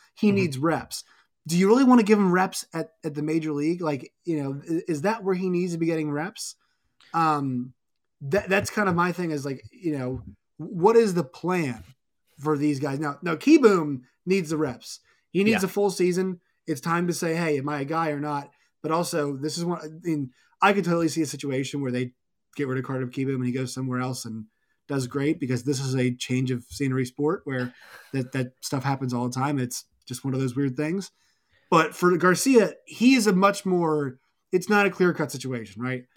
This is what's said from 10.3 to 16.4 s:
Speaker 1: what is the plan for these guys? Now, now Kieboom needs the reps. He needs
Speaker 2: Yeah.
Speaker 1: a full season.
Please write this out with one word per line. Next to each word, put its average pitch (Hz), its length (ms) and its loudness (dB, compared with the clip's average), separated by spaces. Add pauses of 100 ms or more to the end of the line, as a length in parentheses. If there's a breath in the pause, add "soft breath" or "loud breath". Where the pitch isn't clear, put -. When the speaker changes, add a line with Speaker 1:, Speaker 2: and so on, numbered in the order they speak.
Speaker 1:
what 185 400 2
is 220 160 6
the 170 100 0
plan 147 600 -4 (560)
for 147 180 0
these 143 220 0
guys? 139 200 -4
Now, 143 220 -6
now 170 140 -4
Kieboom 185 640 4 (240 soft breath)
needs 180 240 0
the 160 80 -4
reps. 139 420 -6 (320)
He 185 120 0
needs 214 180 2
Speaker 2:
Yeah. 190 60 0
Speaker 1:
a 180 40 -12
full 202 180 0
season. 180 520 -2 (260)